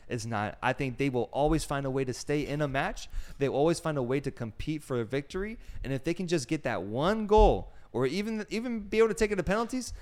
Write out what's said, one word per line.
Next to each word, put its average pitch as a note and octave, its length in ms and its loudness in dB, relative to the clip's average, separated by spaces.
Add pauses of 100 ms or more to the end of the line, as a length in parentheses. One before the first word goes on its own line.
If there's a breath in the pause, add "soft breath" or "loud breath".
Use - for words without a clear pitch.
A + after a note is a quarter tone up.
It's A2+ 180 -4
not. G#2+ 360 -2
I B2+ 120 2
think B2+ 240 -4
they C#3 100 2
will B2 240 0
always D3+ 320 2
find C#3 220 -2
a C3+ 40 0
way C3+ 140 0
to C3 100 -2
stay D3 320 -2
in C#3+ 140 -4
a D3 80 2
match. C#3+ 400 -4 (300 soft breath)
They C#3 100 2
will G#2+ 80 0
always D#3+ 240 4
find D#3 180 -2
a C3 40 0
way C3 180 0
to C3+ 100 -4
compete B2+ 540 -6
for B2 160 0
a A#2 40 0
victory. F#3 540 -4 (240 soft breath)
And B2+ 100 -4
if C3+ 120 -2
they E3+ 100 0
can F3+ 140 -4
just D#3 180 0
get D#3 180 -2
that G#2+ 180 0
one D#3+ 440 0
goal F#3 460 6 (200 soft breath)
or B2 140 2
even, G#3 440 -2
even A3+ 300 -4
be G3+ 180 0
able A3+ 100 8
to G#3 60 0
take G#3+ 180 2
it G3+ 40 0
to F3+ 60 0
penalties, A3+ 600 -2